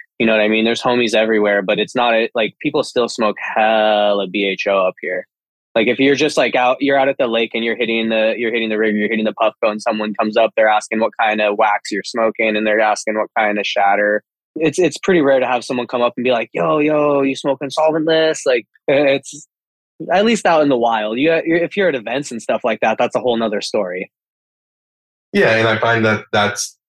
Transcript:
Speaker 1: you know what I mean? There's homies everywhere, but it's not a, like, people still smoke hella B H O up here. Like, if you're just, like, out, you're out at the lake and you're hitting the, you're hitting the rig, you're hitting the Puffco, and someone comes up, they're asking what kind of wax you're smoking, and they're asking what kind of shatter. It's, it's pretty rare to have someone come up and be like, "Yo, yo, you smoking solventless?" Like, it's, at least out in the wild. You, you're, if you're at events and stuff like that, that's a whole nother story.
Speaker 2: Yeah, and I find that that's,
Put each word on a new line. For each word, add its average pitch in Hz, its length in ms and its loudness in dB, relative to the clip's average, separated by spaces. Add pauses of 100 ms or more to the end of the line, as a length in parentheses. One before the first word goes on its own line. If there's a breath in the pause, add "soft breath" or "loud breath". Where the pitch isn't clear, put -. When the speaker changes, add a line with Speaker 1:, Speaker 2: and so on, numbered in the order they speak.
(180 loud breath)
Speaker 1:
you 117 80 2
know 113 60 4
what 110 80 4
I 107 80 2
mean? 110 160 0
There's 117 160 0
homies 123 340 0
everywhere, 107 460 2
but 98 200 -2
it's 107 160 -6
not 120 180 2
a, 113 200 0
like, 110 280 -4
people 143 220 -2
still 117 240 -2
smoke 107 320 -2
hella 107 880 2
B 101 160 -4
H 95 240 -4
O 98 180 2
up 92 160 -2
here. 90 240 -8 (480)
Like, 113 140 0
if 117 100 0
you're 139 160 4
just, 147 220 0
like, 131 180 2
out, 127 260 2
you're 139 160 2
out 135 120 2
at 139 100 -2
the 131 80 0
lake 113 260 -2
and 117 120 -4
you're 113 120 -2
hitting 113 320 -2
the, 110 300 0
you're 113 140 -4
hitting 113 160 -2
the 107 100 -2
rig, 110 160 0
you're 104 140 -2
hitting 110 160 -2
the 104 100 -2
Puffco, 110 360 -2
and 104 120 -6
someone 107 320 -4
comes 107 220 -2
up, 113 200 2
they're 110 120 4
asking 107 320 0
what 110 200 0
kind 107 200 0
of 104 180 0
wax 104 320 0
you're 98 140 -6
smoking, 113 520 -2
and 107 80 -2
they're 107 160 2
asking 107 360 0
what 107 200 -2
kind 104 220 0
of 98 80 -4
shatter. 104 560 0 (320)
It's, 156 240 -2
it's 165 200 0
pretty 180 240 2
rare 135 180 4
to 123 60 0
have 123 180 -2
someone 120 240 -4
come 120 140 -2
up 120 140 0
and 123 60 -4
be 127 80 2
like, 113 220 0
"Yo, 160 260 0
yo, 147 440 2
you 135 120 0
smoking 135 360 -4
solventless?" 160 760 0
Like, 123 200 0 (200)
it's, 139 640 0 (640)
at 196 120 4
least 220 220 2
out 165 160 4
in 143 60 2
the 127 100 2
wild. 113 400 0
You, 160 260 2
you're, 165 140 2
if 170 180 -4
you're 190 120 2
at 147 80 0
events 120 340 -6
and 117 100 -10
stuff 117 220 -4
like 113 180 -2
that, 110 180 0
that's 120 180 0
a 117 40 -2
whole 120 160 0
nother 107 240 -2
story. 92 520 -6 (1200)
Speaker 2:
Yeah, 139 240 2
and 113 100 2
I 110 120 0
find 113 260 2
that 107 260 0
that's, - 480 -2 (100)